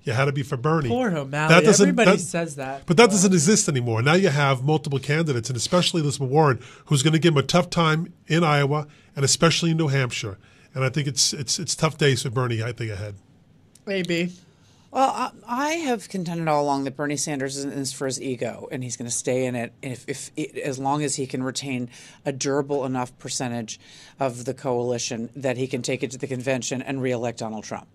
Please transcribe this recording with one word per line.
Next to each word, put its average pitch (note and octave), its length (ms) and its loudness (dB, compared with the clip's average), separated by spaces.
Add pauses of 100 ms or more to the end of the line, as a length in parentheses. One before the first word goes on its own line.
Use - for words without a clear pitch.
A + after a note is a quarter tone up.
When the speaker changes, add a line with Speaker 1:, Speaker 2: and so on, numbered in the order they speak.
Speaker 1:
you C3+ 120 -4
had C3 120 2
to C#3+ 60 0
be C#3 100 -2
for C3+ 160 -4
Bernie. D3+ 320 0
Speaker 2:
Poor A#3 260 0
O'Malley. D3 380 0
Speaker 1:
That E3+ 100 8
doesn't, G3 260 8
Speaker 2:
Everybody G3 280 6
Speaker 1:
that, - 60 -4
Speaker 2:
says E3 320 -4
that. C3+ 320 -10
Speaker 1:
but D#3+ 100 4
that A3+ 140 10
doesn't F#3+ 220 4
exist F3+ 360 4
anymore. A#2 320 2
Now D3 140 4
you F#3+ 140 4
have C#3 340 2
multiple D3 340 0
candidates, C#3+ 520 0
and B2+ 80 -4
especially F3 440 2
Elizabeth C#3 280 -2
Warren, C#3 300 4 (260)
who's C#3 180 2
gonna D#3+ 160 4
give E3 140 4
him C#3+ 40 4
a C3+ 60 2
tough F3 260 2
time D#3+ 440 2 (120)
in E3 180 2
Iowa D3 440 2 (280)
and C3+ 80 -2
especially E3 460 2
in D#3+ 80 2
New D#3+ 120 0
Hampshire. B2 500 -2 (340)
And C3 100 -2
I C3 60 2
think C#3+ 180 -2
it's, - 240 0
it's, D#3 280 -4
it's D#3+ 160 -4
tough - 240 -2
days C#3 240 4
for C3+ 80 -4
Bernie, A#2+ 320 -2
I B2 80 -4
think, A#2 180 -8
ahead. G#2 240 -8 (720)
Speaker 2:
Maybe. F3 460 -2 (600)
Speaker 3:
Well, C4+ 180 2
I, B3 220 -4 (140)
I C4 260 -2
have C#4 360 -2
contended E3+ 400 -4
all D3 160 2
along C#3 220 0
that C3+ 100 -6
Bernie D3 220 -4
Sanders C#3 400 -4
is C#3 80 -6
in C#3 60 -6
this C3+ 200 -6
for - 140 -6
his C3 160 -4
ego, A2 500 -6
and C#3 100 -8
he's B2 140 -8
gonna A#2+ 160 -8
stay B2+ 340 0
in B2 80 -4
it A#2 280 -6
if, B2+ 260 -10
if, - 500 -8
as C3 220 -6
long C#3 240 -2
as C3+ 140 -2
he C3 100 -4
can C3 160 -6
retain B2+ 460 -6 (360)
a D3 60 -2
durable C#3 540 -2
enough B2+ 340 -4
percentage A#2+ 580 -6 (440)
of B2 240 -4
the C3 80 -4
coalition A#2+ 840 -4
that C3 220 -2
he C3 100 -2
can B2 140 -4
take B2+ 200 -4
it A#2+ 100 -4
to B2+ 60 -14
the C3 100 -8
convention B2+ 540 -4
and C3+ 200 -6
reelect A#2+ 380 -2
Donald A2 260 -8
Trump. - 300 -10